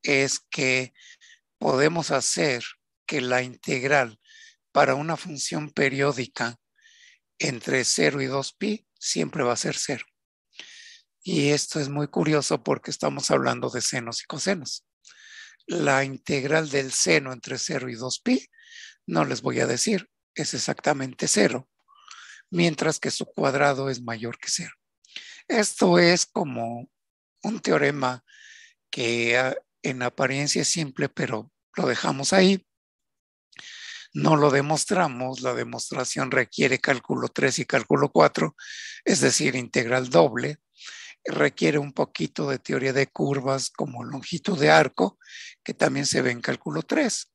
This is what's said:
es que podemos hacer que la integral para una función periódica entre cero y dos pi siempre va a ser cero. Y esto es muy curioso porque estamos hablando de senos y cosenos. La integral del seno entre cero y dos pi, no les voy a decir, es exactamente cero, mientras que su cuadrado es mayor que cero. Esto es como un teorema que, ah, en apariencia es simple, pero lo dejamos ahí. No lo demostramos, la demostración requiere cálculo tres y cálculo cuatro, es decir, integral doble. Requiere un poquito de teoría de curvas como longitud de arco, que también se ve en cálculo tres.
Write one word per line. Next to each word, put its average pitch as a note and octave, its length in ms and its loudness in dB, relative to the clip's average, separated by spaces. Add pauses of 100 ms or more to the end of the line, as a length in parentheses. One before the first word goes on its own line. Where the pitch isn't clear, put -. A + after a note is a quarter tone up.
es C#3 480 2
que B2+ 440 0 (640)
podemos D3+ 540 2
hacer C#3 520 0 (420)
que D3 160 -2
la B2 200 0
integral B2+ 760 -2 (540)
para C#3 220 6
una D#3 200 -2
función D3+ 540 -8
periódica C3 880 0 (800)
entre C3 480 0
cero C#3+ 360 2
y C3+ 40 -2
dos C3+ 280 -4
pi G#3 320 -4 (140)
siempre - 440 -2
va B2 100 2
a A2+ 40 -2
ser - 200 -4
cero. - 280 -4 (1160)
Y D#3 280 0
esto D3 300 0
es C#3 100 -2
muy D3 180 -2
curioso D#3 560 0
porque - 280 -2
estamos C#3 380 -2
hablando B2+ 400 2
de A#2+ 120 -4
senos A#2 400 -4
y - 40 -14
cosenos. D#3+ 600 -4 (840)
La C#3+ 360 2
integral C#3+ 680 -2
del C3+ 220 -2
seno D3 420 2
entre B2 260 -8
cero B2+ 300 -4
y B2 60 -8
dos B2+ 240 -6
pi, - 300 0 (560)
no E3 200 0
les C3 160 -4
voy B2+ 180 -2
a C3 80 2
decir, F3+ 420 0 (240)
es - 200 -6
exactamente C3+ 720 -2
cero, C#3+ 420 2 (800)
mientras D#3+ 500 0
que C3+ 120 -4
su - 140 -6
cuadrado C#3 640 0
es C3 120 -6
mayor A#2 380 -8
que - 100 -10
cero. - 240 -4 (720)
Esto G3 520 4
es F3 260 6
como A#2+ 640 -6 (540)
un G#3 160 -4
teorema C#3 640 0 (680)
que, A#2 480 0
ah, C3 180 2 (280)
en C3 200 -4
apariencia C#3 580 0
es D3 60 0
simple, D3 420 -2
pero A#2 420 -6 (240)
lo F3+ 120 0
dejamos C3+ 460 -2
ahí. F#3+ 320 6 (1500)
No D3 220 4
lo D3 140 6
demostramos, C3+ 920 0
la B2+ 120 -2
demostración B2 800 -4
requiere C3 480 0
cálculo B2+ 480 0
tres - 320 0
y - 60 -4
cálculo C#3 440 2
cuatro, D#3 460 4 (500)
es E3 160 4
decir, C3+ 340 2
integral B2+ 540 0
doble. C#3 480 4 (640)
Requiere D3+ 540 0
un C#3+ 160 -4
poquito - 560 -4
de C3+ 80 -2
teoría C3+ 360 -4
de C#3 140 2
curvas C3+ 600 -2
como A#2+ 340 -8
longitud C#3+ 560 -6
de D3+ 120 6
arco, D#3 480 4 (440)
que - 100 -8
también C#3+ 320 0
se - 160 2
ve B2+ 100 2
en A#2+ 100 -6
cálculo D3 400 -4
tres. - 540 -2